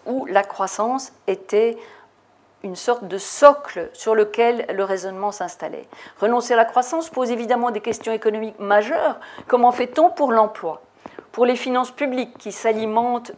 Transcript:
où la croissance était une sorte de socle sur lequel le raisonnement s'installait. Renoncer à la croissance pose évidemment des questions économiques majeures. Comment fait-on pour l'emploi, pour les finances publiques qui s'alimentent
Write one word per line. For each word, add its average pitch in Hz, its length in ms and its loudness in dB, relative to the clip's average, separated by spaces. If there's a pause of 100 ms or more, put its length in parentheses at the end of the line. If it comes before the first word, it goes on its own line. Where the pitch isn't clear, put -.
où 254 220 -4
la 196 160 4
croissance 220 680 -4 (140)
était 214 520 0 (840)
une 185 140 -10
sorte 240 280 -2
de 185 140 -8
socle 285 720 2
sur - 220 -2
lequel 226 580 2
le 196 120 -2
raisonnement 190 480 -4
s'installait. - 540 -10 (320)
Renoncer 240 360 2
à - 20 6
la 226 80 6
croissance 247 460 -2
pose 247 200 -4
évidemment 240 400 0
des 214 120 -6
questions 226 280 -6
économiques 220 480 -4
majeures. 208 640 2 (280)
Comment 240 220 6
fait-on 262 380 2
pour 285 240 0
l'emploi, 208 480 0 (500)
pour 233 140 2
les 247 120 4
finances 254 340 -2
publiques 254 480 -4
qui - 140 -12
s'alimentent 226 840 -2